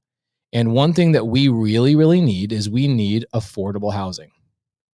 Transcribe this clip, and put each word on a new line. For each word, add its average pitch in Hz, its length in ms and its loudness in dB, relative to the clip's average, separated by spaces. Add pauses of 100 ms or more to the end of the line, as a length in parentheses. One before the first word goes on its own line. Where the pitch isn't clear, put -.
(520)
And 117 200 0
one 143 200 2
thing 165 200 2
that 113 140 0
we 131 200 2
really, 117 480 2
really 160 260 4
need 104 320 -2
is 104 160 -4
we 127 200 -2
need 110 360 -2 (100)
affordable 101 580 -6
housing. 92 400 -10 (600)